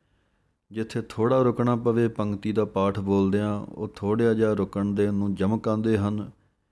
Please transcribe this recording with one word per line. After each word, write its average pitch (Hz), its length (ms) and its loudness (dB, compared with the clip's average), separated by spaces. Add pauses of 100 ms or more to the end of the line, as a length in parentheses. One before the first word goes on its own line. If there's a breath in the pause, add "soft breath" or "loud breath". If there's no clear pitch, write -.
(720)
ਜਿੱਥੇ 110 300 -6
ਥੋੜ੍ਹਾ 120 400 2
ਰੁਕਣਾ 120 340 2
ਪਵੇ 117 320 2
ਪੰਕਤੀ 104 440 -4
ਦਾ 104 140 2
ਪਾਠ 98 340 0
ਬੋਲਦਿਆਂ, 98 600 2
ਉਹ - 280 -10
ਥੋੜ੍ਹਾ 113 460 0
ਜਿਹਾ 110 200 2
ਰੁਕਣ 101 320 -2
ਦੇ 101 260 0
ਨੂੰ 101 240 -2
ਜਮਕ 101 320 0
ਆਉਂਦੇ 110 300 0
ਹਨ। 104 340 -4 (400)